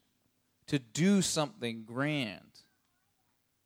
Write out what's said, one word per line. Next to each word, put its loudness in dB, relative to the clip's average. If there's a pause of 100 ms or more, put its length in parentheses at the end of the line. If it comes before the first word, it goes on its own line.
(680)
to 0
do 2
something -2
grand -4 (1040)